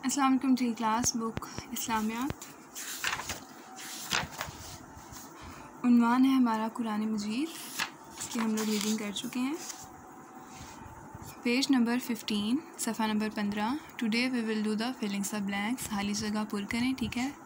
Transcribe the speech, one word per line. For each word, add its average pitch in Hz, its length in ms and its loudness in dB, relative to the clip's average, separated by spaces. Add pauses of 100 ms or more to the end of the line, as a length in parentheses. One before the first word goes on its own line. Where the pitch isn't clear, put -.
अस्सलाम 269 280 4
वालेकुम 262 240 8
जी, 247 180 4
क्लास 226 440 2
बुक 226 280 -2 (280)
इस्लामियात। 226 580 0 (3500)
उन्वान 240 400 8
है 269 100 6
हमारा 226 340 4
कुरान 220 420 -2
मजीद, 214 360 -2 (720)
इसकी - 200 -4
हम 220 160 2
लोग 220 100 2
रीडिंग 214 340 2
कर 208 140 -4
चुके 247 260 -4
हैं। 269 160 0 (1900)
पेज 247 280 4
नंबर 240 280 4
फ़िफ़्टीन, 220 600 0 (200)
सफ़ा 220 280 0
नंबर 214 220 2
पन्द्रह। 214 480 0 (220)
Today 233 340 2
we 240 160 2
will 220 160 2
do 214 160 2
the 240 180 0
fillings 202 360 0
the 208 120 0
blanks, 202 420 -2
खाली 202 260 0
जगह 214 360 0
पुर 202 200 0
करें, 240 240 2
ठीक 226 220 -2
है। 262 140 0 (140)